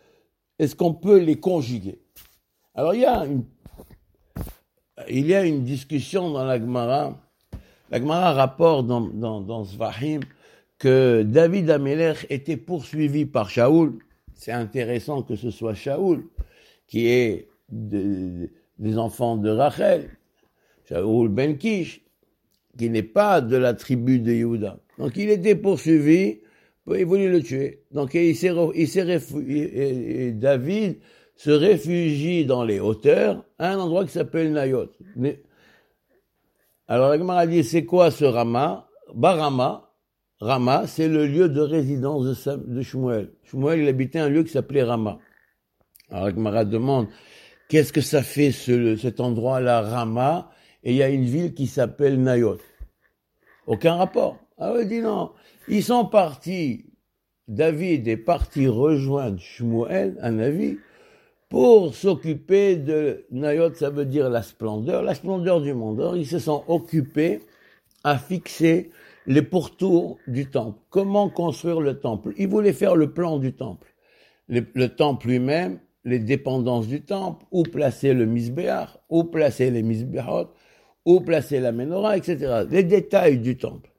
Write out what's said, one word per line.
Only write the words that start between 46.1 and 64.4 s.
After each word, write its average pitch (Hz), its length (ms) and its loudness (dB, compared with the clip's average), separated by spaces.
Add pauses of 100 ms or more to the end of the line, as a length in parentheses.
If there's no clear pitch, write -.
Alors 95 140 -6
la 101 100 -2
Gemara 110 300 0
demande, 113 420 0 (600)
qu'est-ce 147 240 4
que 147 80 2
ça 139 200 0
fait 143 300 0
ce, 117 460 0
cet 117 240 -6
endroit-là, 123 600 0
Rama, 117 720 -2 (320)
et 123 80 -2
il 127 60 2
y 135 60 4
a 135 40 4
une 135 160 2
ville 147 300 -2
qui 135 140 -4
s'appelle 135 540 0
Nayot ? 120 360 2 (1080)
Aucun 165 300 2
rapport. 185 420 0 (200)
Ah 196 180 -4
oui, 233 100 0
dit 226 140 -4
non. 214 320 -4 (380)
Ils 208 140 0
sont 240 200 2
partis, 165 800 -2 (640)
David 151 640 0
est 113 80 0
parti 135 500 0
rejoindre 135 720 0
Shmuel, 120 800 -4
un 113 180 -2
avis, 147 380 -2 (720)
pour 226 480 6
s'occuper 185 800 0
de 151 560 -2
Nayot, 147 420 0
ça 147 160 -4
veut 143 160 -4
dire 135 240 0
la 117 140 0